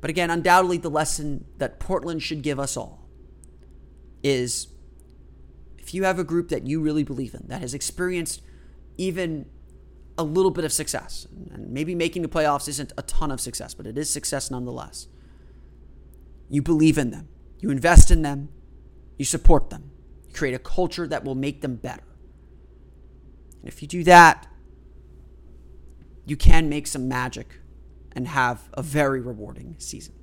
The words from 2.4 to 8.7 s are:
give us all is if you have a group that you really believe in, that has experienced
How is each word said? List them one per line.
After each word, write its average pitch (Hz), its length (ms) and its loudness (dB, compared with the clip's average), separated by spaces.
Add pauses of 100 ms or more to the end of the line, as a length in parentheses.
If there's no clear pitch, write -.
give 139 180 -4
us 139 160 -6
all - 320 -14 (1120)
is 127 460 -4 (1080)
if - 160 -18
you 190 100 -4
have 185 160 0
a 180 60 -2
group 170 240 -4
that 143 180 -6
you 156 140 -4
really 151 220 -2
believe 131 300 -10
in, - 140 -18
that - 140 -12
has 123 120 -10
experienced 175 680 -8 (560)